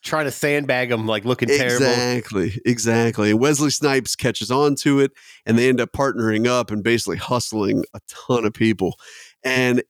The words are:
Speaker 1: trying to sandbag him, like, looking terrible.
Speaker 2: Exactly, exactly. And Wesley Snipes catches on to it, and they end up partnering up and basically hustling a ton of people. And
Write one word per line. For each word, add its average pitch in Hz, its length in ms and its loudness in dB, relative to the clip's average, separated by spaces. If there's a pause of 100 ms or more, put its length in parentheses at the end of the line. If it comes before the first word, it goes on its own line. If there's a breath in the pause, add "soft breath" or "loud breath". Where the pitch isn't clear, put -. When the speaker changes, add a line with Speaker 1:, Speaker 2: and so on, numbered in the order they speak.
Speaker 1:
trying 156 220 -2
to 135 60 -4
sandbag 135 600 0
him, 113 140 0
like, 107 180 -2
looking 120 260 0
terrible. 127 360 2
Speaker 2:
Exactly, 123 800 -2
exactly. 113 680 2
And 110 80 2
Wesley 143 300 2
Snipes 135 460 -2
catches 110 360 -4
on 143 260 2
to 139 220 2
it, 139 120 2 (340 loud breath)
and 113 120 2
they 123 120 4
end 127 100 2
up 113 120 -2
partnering 113 560 0
up 123 240 0
and 104 120 -4
basically 110 340 0
hustling 110 760 -2
a 104 60 -16 (100)
ton 120 340 -2
of 107 100 -2
people. 110 460 0 (440 loud breath)
And 127 460 2